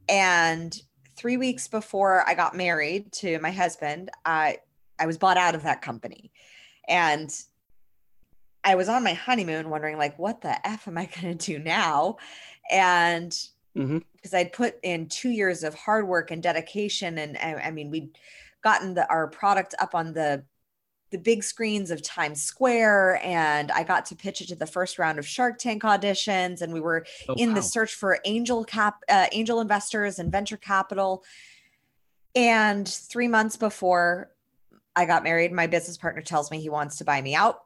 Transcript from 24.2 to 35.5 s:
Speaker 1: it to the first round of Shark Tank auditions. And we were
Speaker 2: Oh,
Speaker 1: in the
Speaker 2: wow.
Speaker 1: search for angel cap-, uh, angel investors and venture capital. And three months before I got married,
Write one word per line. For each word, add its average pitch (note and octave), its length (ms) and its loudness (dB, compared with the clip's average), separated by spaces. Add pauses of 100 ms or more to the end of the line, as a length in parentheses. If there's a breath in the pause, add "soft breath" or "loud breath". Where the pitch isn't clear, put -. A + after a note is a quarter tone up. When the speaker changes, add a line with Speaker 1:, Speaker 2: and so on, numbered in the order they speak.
Speaker 1:
it E3+ 80 -14
to F3 60 -8
the D#3 120 -6
first F3+ 320 -4
round D#3+ 200 0
of C#3+ 80 -8
Shark A#3+ 320 -2
Tank A3 240 -4
auditions. F#3+ 760 0
And E3 120 -6
we E3 80 -4
were E3 240 0 (240 loud breath)
Speaker 2:
Oh, - 80 -2
Speaker 1:
in A#3 160 2
the G3 80 2
Speaker 2:
wow. - 60 -4
Speaker 1:
search A3 260 -2
for F#3+ 320 0
angel A3+ 400 0
cap-, G#3 420 -2
uh, F#3+ 240 6
angel A3+ 300 0
investors G#3 580 -2
and E3+ 120 -4
venture G#3 260 -2
capital. F#3+ 640 -2 (1120 soft breath)
And G#3+ 540 4
three - 400 -4
months A3 260 2
before F3+ 760 0 (640)
I F3 100 4
got E3 180 4
married, E3 300 2